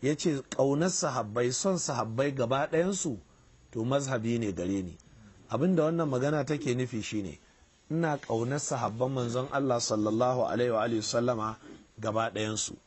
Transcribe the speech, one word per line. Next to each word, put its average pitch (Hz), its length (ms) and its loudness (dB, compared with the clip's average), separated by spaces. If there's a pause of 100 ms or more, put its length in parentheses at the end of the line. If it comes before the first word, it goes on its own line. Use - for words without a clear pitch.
Ya 143 140 2
ce, 147 340 0
"Ƙaunar 143 420 4
sahabbai, 123 600 0
son 190 260 0
sahabbai 123 580 0
gaba 131 320 0
ɗayansu, 170 500 0 (540)
to 117 120 -6
mazhabi 123 560 0
ne 107 120 0
gare 92 320 -2
ni." 85 120 -10 (540)
Abin 160 260 2
da 160 140 4
wannan 165 200 0
magana 139 360 0
take 139 300 0
nufi 123 280 -2
shi 107 200 -4
ne, 78 160 -10 (500)
ina 156 280 0
ƙaunar 120 420 -2
sahabban 120 520 -2
manzon 127 400 -2
Allah 139 280 2
sallallahu 117 720 2
alaihi 120 220 2
wa 110 100 2
alihi 113 180 0
sallama 113 540 0 (440)
gaba 110 320 0
ɗayansu. 107 440 -2 (120)